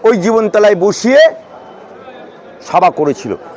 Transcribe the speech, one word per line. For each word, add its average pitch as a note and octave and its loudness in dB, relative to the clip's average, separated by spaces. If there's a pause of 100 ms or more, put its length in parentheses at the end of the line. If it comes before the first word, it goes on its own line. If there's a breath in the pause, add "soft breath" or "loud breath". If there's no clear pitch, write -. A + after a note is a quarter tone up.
ওই A#3 2
জীবনতলায় G#3 0
বসিয়ে G#3 0 (1500)
সভা F3 2
করেছিল। C3+ -6 (200)